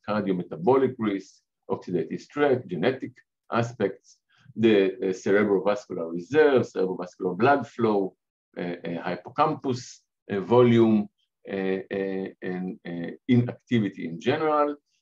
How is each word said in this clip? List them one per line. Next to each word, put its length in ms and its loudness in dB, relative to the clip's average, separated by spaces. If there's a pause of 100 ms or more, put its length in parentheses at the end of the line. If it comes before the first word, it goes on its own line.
cardiometabolic 880 0
risk, 360 -4 (360)
oxidative 500 -4
stress, 460 0
genetic 460 -4 (400)
aspects, 640 -4 (380)
the, 300 6
uh, 260 -2
cerebrovascular 1000 0
reserve, 500 4
cerebrovascular 760 -4
blood 300 4
flow, 480 -2 (420)
uh, 40 -6
uh, 460 -8
hippocampus, 920 -4 (300)
uh, 80 -2
volume, 680 4 (400)
uh, 320 -2 (180)
uh, 280 -4 (160)
and, 420 -8
uh, 260 -10 (180)
inactivity 800 -2
in 120 -12
general, 540 0 (280)